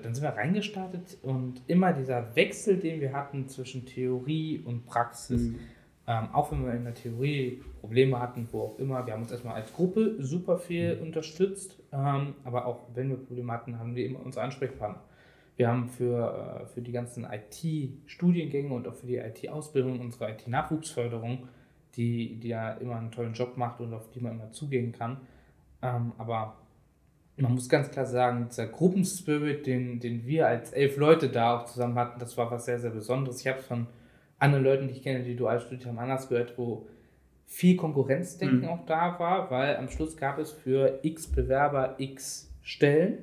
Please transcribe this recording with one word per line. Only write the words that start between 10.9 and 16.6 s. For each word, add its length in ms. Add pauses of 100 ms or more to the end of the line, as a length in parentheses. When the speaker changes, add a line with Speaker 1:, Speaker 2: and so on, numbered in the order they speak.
Speaker 2:
Mhm. 60
Speaker 1:
unterstützt, 760 (160)
ähm, 500
aber 220
auch 160 (120)
wenn 160
wir 80
Probleme 360
hatten, 260
haben 160
wir 100
immer 180
unsere 200
Ansprechpartner. 580 (540)
Wir 140
haben 180
für, 720